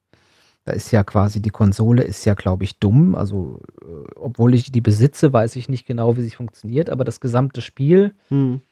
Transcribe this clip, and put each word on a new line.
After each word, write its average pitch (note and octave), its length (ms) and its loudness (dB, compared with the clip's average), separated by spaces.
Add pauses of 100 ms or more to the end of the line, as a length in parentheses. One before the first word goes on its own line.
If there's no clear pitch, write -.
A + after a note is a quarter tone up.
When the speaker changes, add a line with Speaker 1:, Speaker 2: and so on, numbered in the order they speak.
(640)
Speaker 1:
da - 80 -6
ist - 180 -8
ja G#2 140 4
quasi, G#2 360 -2
die G#2+ 100 -4
Konsole A2 520 2
ist - 220 -6
ja, G#2+ 80 2
glaub F#2+ 280 -2
ich, G2 180 -8
dumm. C#3+ 360 4
Also, F#2 460 -8 (200)
äh, - 40 -20 (320)
obwohl A#2+ 380 0
ich B2 180 0
die A#2+ 80 0
besitze, A#2+ 500 2
weiß A#2 240 0
ich B2 140 -14
nicht B2+ 160 -6
genau, A#2 320 0
wie B2 60 -4
sie A2+ 80 -8
funktioniert. A#2+ 580 -8
Aber B2+ 160 -4
das A#2 160 -10
gesamte B2+ 400 -2
Spiel, F#3 520 0 (140)
Speaker 2:
Hm. C3+ 320 -2 (120)